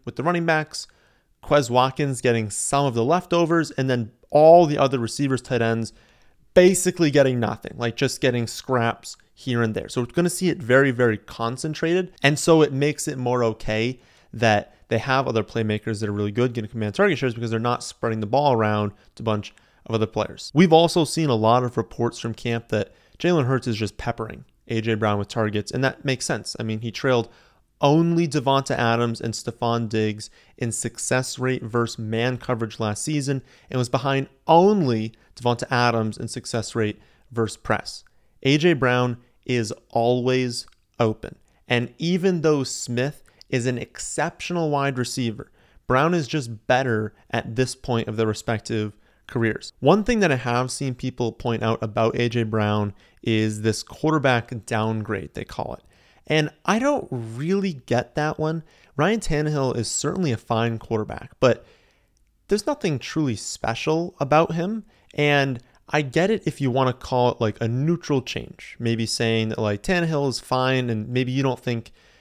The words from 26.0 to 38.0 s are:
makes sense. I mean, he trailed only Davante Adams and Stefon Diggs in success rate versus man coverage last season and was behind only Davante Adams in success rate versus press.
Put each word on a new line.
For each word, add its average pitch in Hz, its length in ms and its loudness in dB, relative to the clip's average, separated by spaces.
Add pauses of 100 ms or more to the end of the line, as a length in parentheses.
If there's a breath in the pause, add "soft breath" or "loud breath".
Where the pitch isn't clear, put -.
makes 131 200 -2
sense. - 340 -6
I 117 60 -6
mean, 110 160 -4
he 117 100 -8
trailed 123 380 0 (520 soft breath)
only 165 460 4
Davante 135 480 0
Adams 117 460 0
and 113 140 -6
Stefon 117 540 -4
Diggs 107 420 -2 (260 soft breath)
in 117 160 -4
success - 640 -4
rate 127 240 -2
versus 117 360 -2
man 117 400 -2
coverage 117 420 -6
last 107 240 -4
season 139 380 -2 (280 soft breath)
and 131 80 -4
was 123 100 0
behind 135 400 -2 (180)
only 160 640 4 (240 soft breath)
Davante 120 340 0
Adams 117 480 2
in 113 80 -8
success - 480 -6
rate 107 260 -2 (300 soft breath)
versus 113 260 -2
press. - 460 -6 (400)